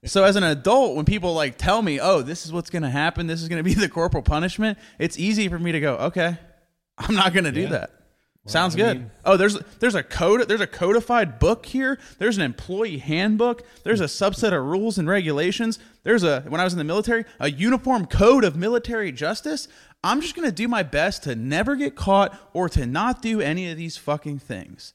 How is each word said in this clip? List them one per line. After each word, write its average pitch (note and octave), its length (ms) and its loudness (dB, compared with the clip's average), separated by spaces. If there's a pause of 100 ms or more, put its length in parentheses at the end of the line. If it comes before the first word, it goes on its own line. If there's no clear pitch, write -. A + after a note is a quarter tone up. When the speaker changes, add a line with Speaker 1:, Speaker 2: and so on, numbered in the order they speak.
Speaker 1:
So G3 180 4
as G3 140 6
an G3 60 2
adult, E3+ 520 2
when D3+ 100 0
people, F3+ 280 0
like, D3 240 -2
tell G#3 240 2
me, D#3 180 -2
"Oh, E3+ 220 4
this D3 240 -8
is D#3+ 80 -12
what's E3+ 160 -6
gonna D#3 200 -4
happen, D#3+ 380 -2
this E3 140 -6
is D#3+ 80 -8
gonna E3 140 -4
be F3+ 100 2
the G3 160 2
corporal D3+ 340 -2
punishment," F#3 540 0 (200)
it's E3 220 -4
easy G#3 300 0
for E3+ 100 -6
me E3+ 140 -2
to D#3+ 80 0
go, C#3+ 160 0
"Okay, E3+ 400 -2 (600)
I'm - 180 -2
not F#3+ 180 2
gonna F3 180 2
do D3 120 -2
Speaker 2:
Yeah. C#3+ 60 -4
Speaker 1:
that." C#3+ 200 -4 (560)
Speaker 2:
Well, G#2 60 -14
Speaker 1:
Sounds E3 240 0
Speaker 2:
I - 20 -2
Speaker 1:
good. G3+ 200 2
Speaker 2:
mean A#2 140 -12 (120)
Speaker 1:
Oh, F#3+ 140 6
there's, G3+ 200 2 (220)
there's A#3 160 2
a D3+ 80 -2
code, G#3 460 2
there's G#3+ 120 2
a F3+ 60 -2
codified G#3+ 720 0
book G#3+ 260 2
here. C4 320 -2 (200)
There's G#3+ 200 0
an F#3 60 0
employee F3+ 540 -6
handbook. G#3 680 0 (200)
There's G#3+ 180 2
a D#3+ 40 0
subset G3+ 520 0
of C3 80 -2
rules G3 320 -2
and D#3+ 100 0
regulations. F#3 720 0 (240)
There's G#3 200 4
a, C#3+ 260 2
when D#3 100 -4
I F3+ 60 2
was F3+ 80 0
in F3 60 -2
the D3+ 60 -2
military, G#3+ 380 0 (160)
a D3 120 0
uniform A3+ 540 0
code A#3+ 380 6
of E3 140 2
military A3+ 560 -2
justice. G3+ 540 -6 (360)
I'm A3+ 160 0
just E4 160 -8
gonna D#4+ 160 -2
do G3+ 160 -4
my A#3 160 -2
best D#3 400 -2
to C3+ 120 -6
never D#3 420 -2
get C#4 180 -4
caught G3 420 2 (160)
or F3 160 -2
to C#3+ 160 0
not F#3 360 -2
do A3+ 180 -2
any F3 320 -2
of D#3 60 -10
these E3 180 -10
fucking D3 440 -6
things. F#2+ 560 -14